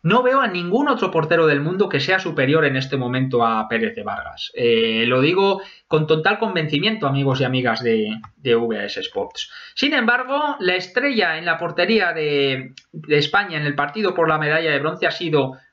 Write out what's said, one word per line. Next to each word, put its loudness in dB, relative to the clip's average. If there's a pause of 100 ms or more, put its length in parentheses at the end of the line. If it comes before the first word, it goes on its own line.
no 4
veo 4
a 0
ningún 0
otro 0
portero 2
del 2
mundo 0
que -2
sea 0
superior 2
en 0
este -4
momento 0
a 0
Pérez -2
de -10
Vargas. -10
Eh, 2
lo 2
digo 2 (260)
con 0
total 2
convencimiento, -2
amigos 0
y 2
amigas 0
de, 0 (160)
de 2
V -2
A -4
S -8
Sports. -8 (260)
Sin 0
embargo, 0
la 0
estrella 0
en -10
la 0
portería 0
de, -2 (180)
de 0
España 0
en -4
el -2
partido -2
por 2
la 2
medalla 0
de 2
bronce -2
ha 0
sido 0 (200)